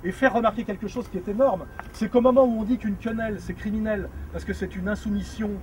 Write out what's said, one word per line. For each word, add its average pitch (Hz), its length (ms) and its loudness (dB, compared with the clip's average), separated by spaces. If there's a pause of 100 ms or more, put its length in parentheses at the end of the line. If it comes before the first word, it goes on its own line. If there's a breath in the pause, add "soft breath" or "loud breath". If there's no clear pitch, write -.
et 180 80 -2
faire 262 220 4
remarquer 226 300 2
quelque 202 240 -6
chose 240 220 -6
qui 196 80 -6
est 180 100 -6
énorme. 208 380 2 (280 loud breath)
C'est - 160 -2
qu'au 247 120 6
moment 254 240 8
où 226 160 2
on - 20 0
dit 233 140 2
qu'une 208 180 -2
quenelle, 226 440 -4
c'est 180 140 -8
criminel, 214 560 -2 (220 loud breath)
parce 170 140 -6
que 202 80 -4
c'est 185 220 -6
une 185 120 -4
insoumission 208 640 -2 (120)